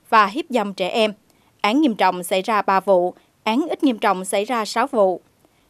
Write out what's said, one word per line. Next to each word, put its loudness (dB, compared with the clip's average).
và 6
hiếp -6
dâm -4
trẻ -4
em. 0
Án 0
nghiêm 2
trọng 0
xảy -2
ra 0
ba 2
vụ, 2
án 0
ít -6
nghiêm 2
trọng -2
xảy -2
ra -4
sáu -2
vụ. 0